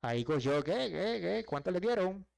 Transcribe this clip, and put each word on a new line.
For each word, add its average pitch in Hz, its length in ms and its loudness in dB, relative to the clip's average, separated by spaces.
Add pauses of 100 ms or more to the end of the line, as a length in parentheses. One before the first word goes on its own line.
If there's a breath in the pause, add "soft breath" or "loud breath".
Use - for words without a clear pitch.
Ahí 120 220 2
cogió, 143 380 2
¿qué? 147 100 -2
¿Qué? 214 480 -2
¿Qué? 202 240 -2
¿Cuánto 143 280 -4
le 180 80 0
dieron? 196 460 0 (120)